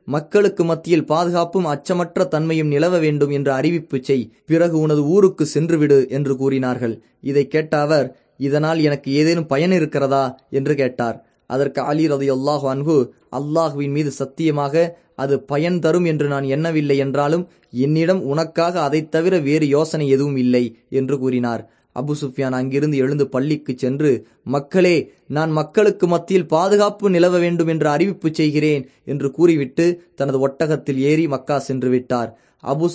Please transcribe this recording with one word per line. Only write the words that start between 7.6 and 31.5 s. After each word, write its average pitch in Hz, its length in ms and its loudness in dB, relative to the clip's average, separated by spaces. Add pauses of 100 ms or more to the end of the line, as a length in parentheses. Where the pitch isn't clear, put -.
அவர், 147 360 0 (220)
"இதனால் 151 420 0
எனக்கு 147 320 0
ஏதேனும் 156 360 2
பயன் 156 240 2
இருக்கிறதா?" 139 680 0 (100)
என்று 139 260 0
கேட்டார். 127 500 -4 (220)
அதற்கு 139 340 -2
அலி 151 280 0
ரலியல்லாஹு 139 540 -2
அன்ஹு, 139 460 0 (220)
"அல்லாஹுவின் 147 580 -2
மீது 147 220 -2
சத்தியமாக, 147 840 -2 (180)
அது 135 260 0
பயன் 165 380 -2
தரும் 160 260 2
என்று 151 220 0
நான் 139 160 -2
எண்ணவில்லை 147 540 0
என்றாலும் 143 500 0 (240)
என்னிடம் 160 520 0
உனக்காக 165 580 -2
அதைத் 151 300 -2
தவிர 175 260 0
வேறு 151 300 0
யோசனை 151 400 0
எதுவும் 139 280 2
இல்லை" 123 420 0 (120)
என்று 135 300 -2
கூறினார். 120 500 -4 (300)
அபு 147 120 -4 (100)
சுஃபியான் 135 300 -4
அங்கிருந்து 139 460 -2
எழுந்து 139 300 0
பள்ளிக்கு 147 500 -4
சென்று, 135 500 0 (160)
"மக்களே, 160 680 0 (160)
நான் 156 240 -2
மக்களுக்கு 185 560 0
மத்தியில் 170 400 0
பாதுகாப்பு 202 600 2
நிலவ 180 300 4
வேண்டும் 170 280 0
என்று 156 220 0
அறிவிப்பு 160 440 0
செய்கிறேன்" 151 560 0 (160)
என்று 139 260 -4
கூறிவிட்டு 170 840 0
தனது 135 240 -2
ஒட்டகத்தில் 135 600 -2
ஏறி 156 280 2
மக்கா 139 320 -2